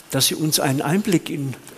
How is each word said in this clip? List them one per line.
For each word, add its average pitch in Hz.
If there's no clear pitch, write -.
dass 135
Sie -
uns 156
einen 139
Einblick 175
in 143